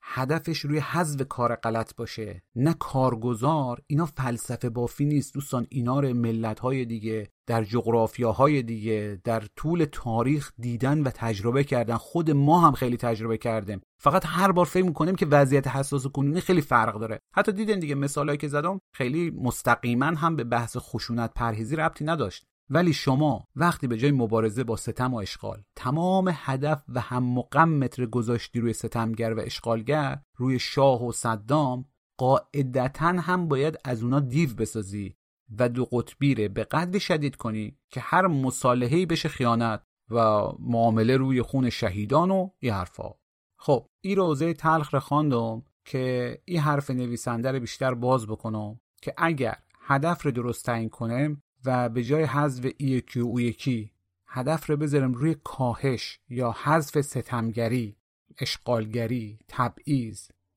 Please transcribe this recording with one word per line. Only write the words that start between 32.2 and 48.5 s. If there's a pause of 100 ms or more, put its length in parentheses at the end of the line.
هم
باید
از
اونا
دیو
بسازی (440)
و
دو
قطبی
رو
به
قدری
شدید
کنی (120)
که
هر
مصالحه‌ای
بشه
خیانت (280)
و (120)
معامله
روی
خون
شهیدان
و (100)
این
حرفا. (480)
خب (140)
این
روزهٔ
تلخ
رو
خواندم (220)
که
این
حرف
نویسنده
رو
بیشتر
باز
بکنم (220)